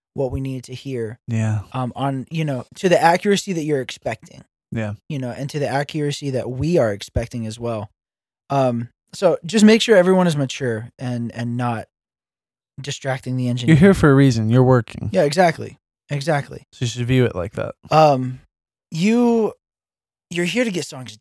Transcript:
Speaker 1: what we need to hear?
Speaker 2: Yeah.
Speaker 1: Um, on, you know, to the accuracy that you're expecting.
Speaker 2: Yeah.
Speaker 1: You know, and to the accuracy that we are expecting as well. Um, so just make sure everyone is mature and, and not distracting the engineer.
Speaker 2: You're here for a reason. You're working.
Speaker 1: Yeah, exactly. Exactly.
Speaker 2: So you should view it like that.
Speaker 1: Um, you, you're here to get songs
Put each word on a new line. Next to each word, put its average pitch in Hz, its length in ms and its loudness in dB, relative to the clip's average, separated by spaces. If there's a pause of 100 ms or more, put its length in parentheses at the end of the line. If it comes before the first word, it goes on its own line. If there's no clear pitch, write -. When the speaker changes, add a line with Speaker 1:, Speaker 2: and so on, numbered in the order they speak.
(140)
Speaker 1:
what 131 180 -4
we 135 80 -6
need 131 240 -8
to 131 100 -16
hear? 120 540 -8
Speaker 2:
Yeah. 110 320 -2 (120)
Speaker 1:
Um, 127 220 -6
on, 135 380 -6
you 160 120 -4
know, 131 200 -6 (120)
to 190 120 -2
the 170 120 6
accuracy 185 520 2
that 165 100 -4
you're 147 180 -2
expecting. - 640 -10 (300)
Speaker 2:
Yeah. 107 220 -4 (140)
Speaker 1:
You 139 120 -6
know, 127 100 -6
and 120 200 -8
to 151 100 -6
the 131 80 -2
accuracy 143 600 -4
that 120 200 -4
we 151 280 0
are 113 140 2
expecting 117 540 -6
as 110 140 -10
well. 113 300 -8 (600)
Um, 123 380 0 (240)
so 165 340 2
just 208 180 4
make 220 180 6
sure 226 140 4
everyone 185 300 6
is 156 100 0
mature 120 640 -4
and, 120 340 -6
and 120 240 -6
not 120 300 -4 (920)
distracting 131 580 -6
the 123 100 -2
engineer. 123 260 2
Speaker 2:
You're 139 60 6
here 196 140 8
for 156 160 4
a 135 40 6
reason. 120 360 4
You're 127 120 6
working. 127 500 2
Speaker 1:
Yeah, 190 100 2
exactly. 147 560 0 (320)
Exactly. 143 640 -4
Speaker 2:
So - 120 -8
you - 40 -2
should 117 180 -6
view 127 180 4
it - 100 0
like 87 180 -6
that. - 220 -8 (160)
Speaker 1:
Um, 135 500 2 (500)
you, 226 640 2 (760)
you're 175 140 -4
here 190 200 -2
to 226 60 -4
get 170 140 -6
songs 123 360 -16